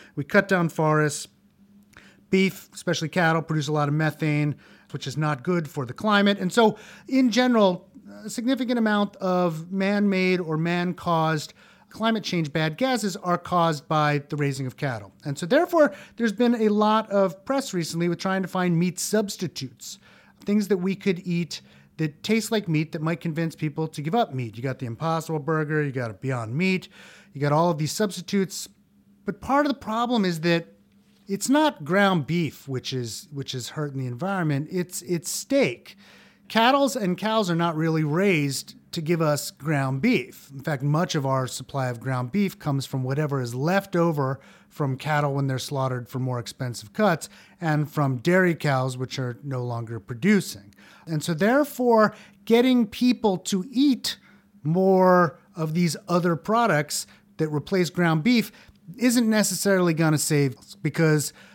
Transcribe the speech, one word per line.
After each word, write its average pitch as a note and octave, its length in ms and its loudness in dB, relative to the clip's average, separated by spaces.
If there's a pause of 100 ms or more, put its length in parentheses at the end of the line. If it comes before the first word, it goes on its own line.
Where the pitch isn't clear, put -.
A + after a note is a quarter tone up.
(180)
We C#3+ 80 -4
cut G3 240 4
down F3 180 2
forests. D3+ 600 0 (1000)
Beef, F#3+ 440 0
especially D#3+ 360 -4
cattle, E3 320 2
produce D3+ 260 -4
a D3+ 60 -2
lot D3 160 0
of D3 40 0
methane, D3+ 600 0 (360)
which C#3+ 140 -10
is C3+ 120 -8
not D3+ 260 -2
good E3+ 260 -2
for C#3 160 -6
the A#2 80 -10
climate. G3+ 460 2
And F#3 120 -4
so, A3+ 260 4 (320)
in C4 200 4
general, A3 600 2 (340)
a G#3+ 60 -12
significant B3 500 -2
amount G#3 380 2
of F3+ 540 0
man-made F#3+ 680 2
or D#3+ 180 -4
man-caused E3 960 0 (360)
climate A3 340 -2
change D#3+ 300 -2
bad D#3+ 240 -2
gases A3 400 -2
are F3 200 -2
caused E3 520 0
by D3 400 2
the D3+ 80 -6
raising C#3 280 -2
of B2+ 120 -10
cattle. A2+ 340 -6 (140)
And C#3+ 120 -6
so F3+ 80 -8
therefore, D4+ 480 4 (220)
there's A3+ 160 0
been A#3+ 240 2
a A3 140 2
lot G#3+ 420 2
of G3 320 0
press C4+ 300 -4
recently E3+ 340 -2
with E3+ 100 -2
trying F#3+ 260 -2
to F3 40 -6
find F3+ 320 0
meat F3+ 180 0
substitutes, - 1000 -6 (460)
things G#3 240 0
that G3+ 80 2
we F#3 180 -2
could F#3 320 -2
eat E3+ 320 -2 (380)
that D#3 260 -4
taste G#3+ 260 0
like G#3+ 200 -2
meat D#3 240 -2
that D#3+ 80 -6
might E3 180 -2
convince E3 380 -4
people D#3 320 -4
to D#3 120 -12
give D#3+ 140 -4
up A3+ 180 0
meat. A#2 220 -6
You A#2 80 -10
got C3 160 -4
the C3 60 -8
Impossible D#3 540 -4
Burger, D3+ 440 -2
you C#3+ 80 -4
got A#2+ 180 -4
a G#2+ 40 -10
Beyond A#2+ 420 -6
Meat, F#3 320 0 (460)
you C3+ 80 -8
got C#3+ 100 2
all E3 180 4
of D#3+ 80 0
these D3 140 -2
substitutes. F#3+ 800 -4 (560)
But - 160 -8
part C#4+ 240 2
of C#4+ 80 0
the - 40 -14
problem A#3 460 -2
is F3 180 0
that E3+ 260 0 (600)
it's G3 220 -4
not D4 340 2
ground F#3 420 2
beef, D#3 440 -4
which B2+ 240 -6
is, A#2+ 400 -8
which C3+ 200 -10
is B2 160 -8
hurting C#3+ 300 -6
the B2+ 80 -4
environment. D3+ 640 -2
It's, F3+ 300 -6
it's - 280 -4
steak. - 680 -2 (500)
Cattles C4 480 4
and F#3+ 220 -2
cows G#3+ 320 0
are E3+ 60 0
not E3+ 200 0
really D#3+ 280 0
raised D3+ 720 0 (160)
to - 100 -8
give E3 200 0
us D3 300 0
ground C3+ 500 -2
beef. G3+ 500 -2
In C3+ 80 -16
fact, C3+ 240 -4
much D3+ 320 0
of C#3 100 -2
our C3 220 0
supply C3+ 400 -6
of A#2+ 140 -6
ground B2+ 320 -4
beef G3 260 -2
comes C#3 260 -2
from C3 180 -6
whatever C#3 360 -2
is A#2+ 160 -6
left F3+ 400 0
over D3 460 0 (260)
from C3+ 300 -4
cattle D3 360 0
when C#3 140 0
they're C3 120 -2
slaughtered B2+ 500 -4
for C3 100 -6
more B2+ 200 -4
expensive A#2+ 520 -10
cuts F#3+ 380 0 (320)
and D3+ 280 0
from C3+ 280 0
dairy F3 360 4
cows, C3 440 -2
which B2+ 200 -8
are B2 260 -6
no C3 200 -6
longer A#2 380 -6
producing. E3+ 720 0 (340)
And D#3 160 -4
so F3 100 -2
therefore, A3+ 800 4 (300)
getting A#3+ 420 4
people A3 520 0
to F#3 340 -2
eat C4 460 2 (440)
more F#3 760 4 (160)
of D#3 180 -4
these E3+ 220 2 (140)
other F3 260 2
products G3+ 720 0 (300)
that D#3 100 -2
replace D3+ 420 -2
ground D#3+ 360 0
beef A#3 260 2 (460)
isn't A#3 320 2
necessarily F#3 640 2
gonna D#3 240 4
save C#3+ 400 2
us - 240 -20
because D3+ 500 2 (240)